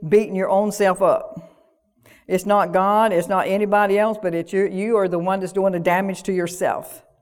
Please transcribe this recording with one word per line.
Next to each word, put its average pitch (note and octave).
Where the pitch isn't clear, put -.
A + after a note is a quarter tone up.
beating F#3+
your F#3+
own G3+
self F#3+
up. -
It's F3+
not G3+
God, G3+
it's E3+
not F#3+
anybody G3+
else, G#3+
but E3+
it's E3
you, G3
you G#3
are G3
the F3
one F#3
that's F#3
doing F#3+
the F3
damage F#3
to G3
yourself. F3